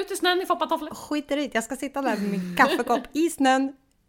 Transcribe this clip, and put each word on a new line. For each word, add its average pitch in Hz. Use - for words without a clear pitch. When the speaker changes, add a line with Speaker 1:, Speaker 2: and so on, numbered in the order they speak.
Speaker 1:
ut 392
i 392
snön 359
i -
foppatofflor. 311
Speaker 2:
Skit -
i 285
det, 285
jag 226
ska 262
sitta 277
där 226
med 202
min 180
kaffekopp 254
i 320
snön, 269